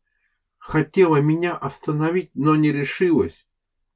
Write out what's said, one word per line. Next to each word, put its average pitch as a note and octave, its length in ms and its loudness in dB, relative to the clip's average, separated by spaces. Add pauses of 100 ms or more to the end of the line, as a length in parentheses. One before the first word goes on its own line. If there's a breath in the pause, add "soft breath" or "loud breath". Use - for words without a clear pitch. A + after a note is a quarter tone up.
(680)
хотела D#3+ 500 2
меня E3 360 0
остановить, D#3+ 800 -4
но D3+ 200 2
не D3+ 160 2
решилась. C#3+ 760 -2 (480)